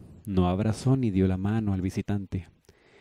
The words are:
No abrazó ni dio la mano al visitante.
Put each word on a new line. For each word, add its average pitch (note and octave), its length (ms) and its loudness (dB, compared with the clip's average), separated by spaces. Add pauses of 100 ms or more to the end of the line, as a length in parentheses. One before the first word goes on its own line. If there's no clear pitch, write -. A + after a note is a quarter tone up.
(260)
No F#2 220 2
abrazó G#2+ 500 0
ni A#2+ 140 0
dio F#2+ 160 4
la F#2 100 0
mano G2+ 360 -2
al F#2 80 0
visitante. F#2+ 680 -4 (520)